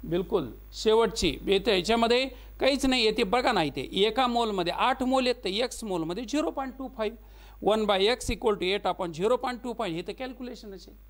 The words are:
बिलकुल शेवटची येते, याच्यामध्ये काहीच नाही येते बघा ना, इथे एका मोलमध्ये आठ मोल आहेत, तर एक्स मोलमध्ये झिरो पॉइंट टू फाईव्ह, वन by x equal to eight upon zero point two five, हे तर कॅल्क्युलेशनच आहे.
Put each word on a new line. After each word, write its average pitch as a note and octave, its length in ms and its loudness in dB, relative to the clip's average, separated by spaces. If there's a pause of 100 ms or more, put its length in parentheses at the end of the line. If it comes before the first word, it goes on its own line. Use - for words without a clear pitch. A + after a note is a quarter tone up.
बिलकुल F3 480 -2 (220)
शेवटची A3 680 2
येते, G3 360 2
याच्यामध्ये A#3 500 2 (320)
काहीच C4+ 260 2
नाही B3+ 180 4
येते G#3+ 200 2
बघा B3 280 2
ना, F3+ 120 2
इथे C#3+ 180 -2
एका A3 460 2
मोलमध्ये G#3 460 0
आठ B3+ 300 0
मोल B3+ 240 2
आहेत, B3 160 0
तर G3 60 -2
एक्स A3+ 340 -4
मोलमध्ये F3+ 420 -4
झिरो D4+ 240 -2
पॉइंट C4+ 280 -6
टू C4 100 -10 (100)
फाईव्ह, A3 200 -4 (440)
वन G#3+ 200 4
by G#3 160 4
x A#3 340 2
equal A3 240 2
to F3 80 -4
eight G3 220 0
upon F3+ 260 -2
zero F#3+ 240 2
point B3 220 -4
two A#3+ 140 -8
five, G#3 200 -4
हे E3 100 -4
तर F#3+ 180 -8
कॅल्क्युलेशनच A#3+ 680 -12
आहे. - 100 -20 (120)